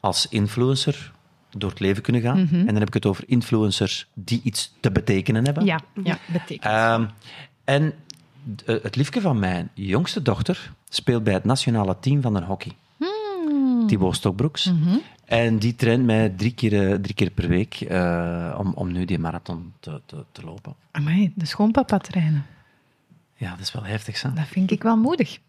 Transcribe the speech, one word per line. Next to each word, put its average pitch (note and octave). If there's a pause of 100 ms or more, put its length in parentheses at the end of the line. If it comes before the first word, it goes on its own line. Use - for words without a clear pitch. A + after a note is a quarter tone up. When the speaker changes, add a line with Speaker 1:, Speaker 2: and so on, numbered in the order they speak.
Speaker 1:
als -
influencer B2 (380)
door G2
het -
leven G2
kunnen B2
gaan. C3+
Speaker 2:
Mhm. D#3+
Speaker 1:
En F3
dan G#2+
heb G#2
ik -
het G#2
over G2
influencers A2
die A2+
iets -
te A#2
betekenen G2
hebben. C#3+
Speaker 2:
Ja, E3 (240)
ja, E3+
betekent. E3 (100)
Speaker 1:
Ehm, A2+ (580)
en, D3 (760)
eh, A2+
het G#2
liefke D3
van D#3
mijn F#2
jongste G2+
dochter - (160)
speelt A#2
bij G#2
het F#2
nationale G#2+
team C#3+
van A2+
de F#2+
hockey. F#2 (260)
Speaker 2:
Hmm. D#4
Speaker 1:
Thibaut F#3+
Stokbroeks. G#2+
Speaker 2:
Mhm. F3 (280)
Speaker 1:
En A#2
die A#2
traint A#2+
mij A2
drie G#2+
keer, G2+
eh, -
drie G2
keer F#2
per -
week, F2+
eh, E2+
om, G2+
om F#2
nu F2+
die F2+
marathon E2
te, D2+
te, D2+
te -
lopen. - (160)
Speaker 2:
Amai, E3
de E3
schoonpapa G#3+
trainen. D#3 (920)
Speaker 1:
Ja, G2
dat F2+
is G2
wel A2
heftig, G#2
hè? C3
Speaker 2:
Dat D3+
vind F#3
ik G#3
wel A3+
moedig. B3 (100)